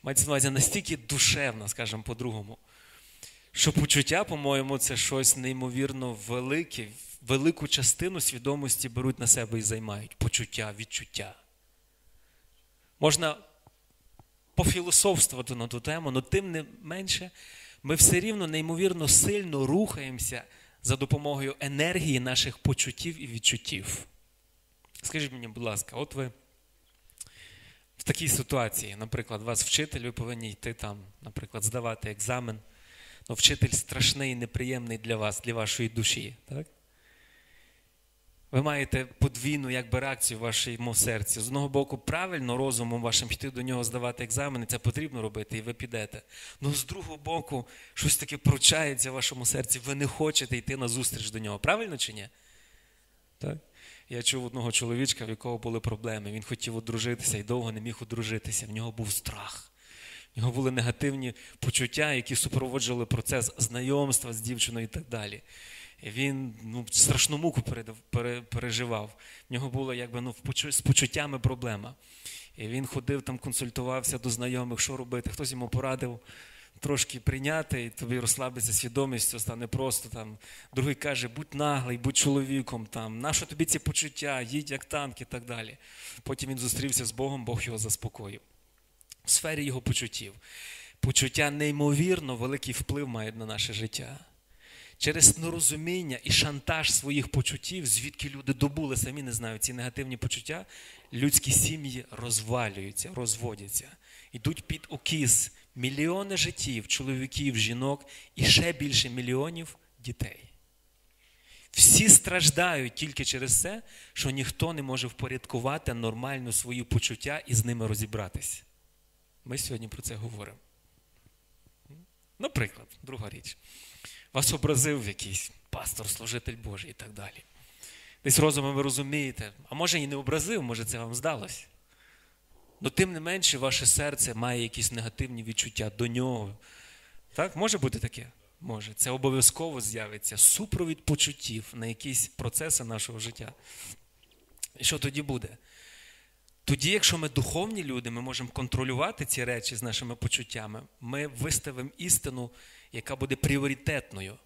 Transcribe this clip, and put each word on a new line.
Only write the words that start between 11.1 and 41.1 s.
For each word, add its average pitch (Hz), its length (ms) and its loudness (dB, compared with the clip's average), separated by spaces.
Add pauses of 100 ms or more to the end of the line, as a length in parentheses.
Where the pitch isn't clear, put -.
Можна 156 360 4 (1160)
пофілософствувати 175 1000 4
на 117 140 -4
ту 120 120 -4
тему, 156 280 -2
але 127 140 2
тим 190 280 0
не 160 140 -4 (180)
менше, 185 480 -4 (520)
ми 143 120 0
все 175 260 8
рівно 208 260 -2
неймовірно 165 600 0
сильно 170 580 4
рухаємося 135 800 0 (380)
за 131 140 2
допомогою 139 640 0
енергії 151 600 2
наших 127 380 0
почуттів - 640 0
і - 40 -10
відчуттів. - 800 -2 (960)
Скажіть 147 300 -4
мені, 120 160 -12
будь 117 160 -8
ласка, 107 320 -4
от 135 180 -6
ви 131 160 -4 (1700)
в - 40 -12
такій - 260 0
ситуації, 110 680 0
наприклад, 110 460 -6
вас 117 220 0
вчитель, 147 360 0
ви 120 120 -6
повинні 113 380 -6
йти 113 240 -6
там, 104 240 -8 (240)
наприклад, 110 420 -6
здавати 113 460 -2
екзамен. 110 480 -4 (720)
Ну, 123 60 -4
вчитель - 360 4
страшний 131 600 2
і - 20 -2
неприємний 120 640 -4
для 113 180 -2
вас, 104 240 -2
для 117 140 -2
вашої 113 340 0
душі, 113 480 0 (120)
так? 143 180 -8 (1800)
Ви 135 120 4
маєте 139 420 0
подвійну, 135 680 0
якби, 127 300 0
реакцію 131 380 -2
в 113 40 -4
вашому 117 520 -2
серці. 110 460 2